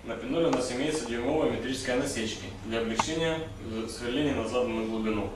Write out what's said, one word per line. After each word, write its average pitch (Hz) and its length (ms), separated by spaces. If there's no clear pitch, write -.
На 117 100
пиноле 156 320
у 143 40
нас - 200
имеются 147 360
дюймовые 123 440
метрические 123 460
насечки 110 480
для 113 120
облегчения 160 640
сверления 127 460
на 120 120
заданную 113 420
глубину. 110 480